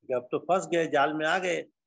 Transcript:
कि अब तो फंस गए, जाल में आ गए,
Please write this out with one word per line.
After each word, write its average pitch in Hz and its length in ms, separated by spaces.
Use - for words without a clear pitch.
कि 131 60
अब 123 180
तो 147 80
फंस 175 280
गए, 165 200
जाल 151 260
में 156 120
आ 170 140
गए, 175 220